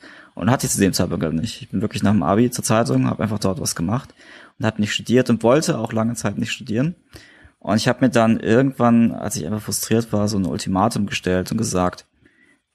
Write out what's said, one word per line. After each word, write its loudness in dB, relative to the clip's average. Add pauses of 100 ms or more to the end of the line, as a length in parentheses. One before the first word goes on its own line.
(340)
Und -2
hatte 0
ich -4
zu -2
dem 4
Zeitpunkt -2
halt -2
nicht. -6
Ich -20
bin -4
wirklich -6
nach 2
dem 2
Abi 2
zur -6
Zeitung, 2
hab -2
einfach -2
dort -2
was -6
gemacht -4 (440)
und -2
hab -2
nicht -2
studiert 2
und 0
wollte 4
auch -6
lange -2
Zeit -4
nicht -4
studieren. -2 (640)
Und -2
ich 0
hab 0
mir 4
dann 4
irgendwann, 4
als -6
ich -6
einfach -4
frustriert -2
war, 2
so -4
ein 0
Ultimatum 0
gestellt -2
und 0
gesagt, -2 (680)